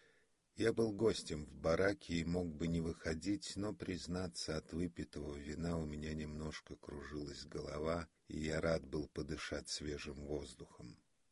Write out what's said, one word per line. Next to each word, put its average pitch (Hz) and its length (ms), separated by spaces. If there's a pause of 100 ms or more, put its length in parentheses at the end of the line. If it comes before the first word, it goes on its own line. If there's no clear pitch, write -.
(560)
Я 110 180
был 113 180
гостем 92 540
в 69 80
бараке 85 600
и 82 100
мог 87 280
бы 78 120
не 85 160
выходить, 82 760
но, 101 160
признаться, 87 840
от - 160
выпитого 80 600
вина 76 440
у 80 80
меня 76 260
немножко 76 640
кружилась 71 720
голова, 78 600 (220)
и 76 120
я 78 200
рад 80 240
был 71 240
подышать 73 640
свежим 73 460
воздухом. 71 840 (340)